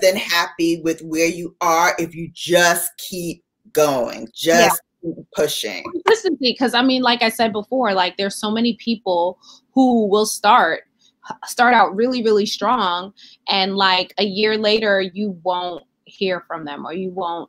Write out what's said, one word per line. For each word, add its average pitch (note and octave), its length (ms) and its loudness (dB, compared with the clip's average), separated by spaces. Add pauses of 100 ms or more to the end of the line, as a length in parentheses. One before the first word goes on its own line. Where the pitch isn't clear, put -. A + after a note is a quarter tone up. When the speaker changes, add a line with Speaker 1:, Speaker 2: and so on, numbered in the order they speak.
Speaker 1:
than G#3+ 160 4
happy E3+ 680 -2
with D#3+ 200 -2
where D#3+ 260 0
you E3+ 320 -8
are E3+ 380 2
if E3+ 160 -6
you E3 180 -10
just F3 680 2
keep F3 460 -10 (280)
going. C3+ 640 0
Just E3 460 2 (220)
Speaker 2:
Yeah. E3+ 120 -8
Speaker 1:
keep - 200 -20
pushing. G#2 500 -4 (200)
Speaker 2:
Consistency, D4+ 500 2
'cause A#3+ 200 0
I A#3+ 80 4
mean, C4 200 2
like A#3+ 200 2
I A3+ 60 2
said A3 240 -2
before, G#3+ 420 -2
like, F3+ 220 0
there's G3 200 -4
so G#3+ 140 -4
many A3+ 240 0
people F#3 640 -4 (360)
who B3 340 4
will G#3+ 180 2
start, G#3 580 2 (600)
start A#3+ 260 2
out G3 220 4
really, B3 280 0
really G#3+ 240 2
strong, G3+ 680 -2 (340)
and, G3 280 0
like, F#3 420 2
a G3+ 60 2
year G#3+ 340 0
later, G#3+ 420 2
you F#3+ 440 -6
won't F3+ 400 -4 (200)
hear F#3 440 -4
from D#3+ 160 -10
them C#3+ 200 -12
or C#3 80 -10
you F#3 180 -8
won't E3+ 380 -8